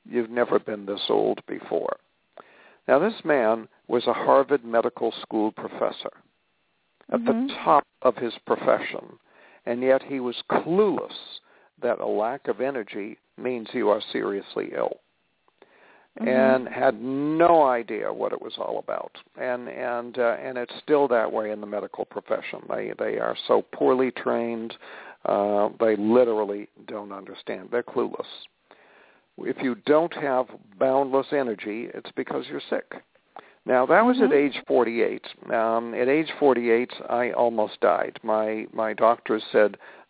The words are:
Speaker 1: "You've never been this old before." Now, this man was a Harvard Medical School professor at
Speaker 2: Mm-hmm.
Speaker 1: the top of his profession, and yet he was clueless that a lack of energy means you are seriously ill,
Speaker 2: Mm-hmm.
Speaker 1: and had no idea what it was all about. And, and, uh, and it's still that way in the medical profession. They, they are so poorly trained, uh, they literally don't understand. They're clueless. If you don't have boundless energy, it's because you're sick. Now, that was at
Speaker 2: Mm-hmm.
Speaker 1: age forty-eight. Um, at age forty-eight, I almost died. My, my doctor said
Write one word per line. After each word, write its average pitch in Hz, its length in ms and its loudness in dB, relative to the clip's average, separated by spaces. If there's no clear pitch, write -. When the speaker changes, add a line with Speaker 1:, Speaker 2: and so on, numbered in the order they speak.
Speaker 1:
"You've 117 220 -2
never 120 300 2
been 104 260 -10
this 101 240 -6
old 107 380 0
before." - 500 -4
Now, 131 120 6
this 208 260 -2
man 113 420 2
was 123 200 0
a 120 60 4
Harvard 131 500 4
Medical 117 480 0
School 107 300 -2
professor - 600 -6
at 247 80 0
Speaker 2:
Mm-hmm. 233 280 0
Speaker 1:
the 262 60 -6
top 160 200 6
of 127 120 4
his 120 180 -6
profession, - 760 -2
and 120 160 -4
yet 131 220 4
he 135 160 -8
was 123 160 -6
clueless - 880 0
that 120 180 -2
a - 60 -6
lack 110 420 -2
of 110 140 -2
energy 117 560 -6
means 117 360 -6
you 104 160 2
are 104 120 4
seriously 101 640 -4
ill, - 220 -2
Speaker 2:
Mm-hmm. 113 80 -2
Speaker 1:
and 131 420 4
had 120 320 0
no 156 640 4
idea 110 500 0
what 110 180 -4
it - 100 -6
was - 160 -12
all - 220 -6
about. - 320 -8
And, 123 320 -6
and, 120 500 -6
uh, 117 220 2
and 131 180 -8
it's 120 240 -8
still 143 280 4
that 117 220 2
way 107 200 -2
in 107 100 -6
the 104 60 -10
medical 101 380 -6
profession. - 640 -6
They, 107 280 -4
they 110 220 -2
are 113 160 -2
so 110 160 4
poorly 131 380 2
trained, 117 640 -4
uh, 104 440 2
they 110 180 4
literally 107 720 4
don't 104 240 -10
understand. 98 600 -12
They're 120 120 0
clueless. - 480 -4
If - 240 -6
you 123 140 -2
don't 156 280 4
have 131 340 -2
boundless 135 540 2
energy, 113 600 -4
it's - 220 -14
because 135 340 -6
you're 143 200 -10
sick. - 240 -4
Now, 127 200 4
that 180 200 6
was 247 160 4
at 202 80 6
Speaker 2:
Mm-hmm. 147 40 0
Speaker 1:
age 143 340 2
forty-eight. 117 580 2
Um, 113 420 0
at 120 140 0
age 147 320 2
forty-eight, 120 540 4
I 120 240 0
almost 113 480 0
died. - 420 2
My, 110 480 -2
my 110 220 -4
doctor 113 480 2
said 104 240 4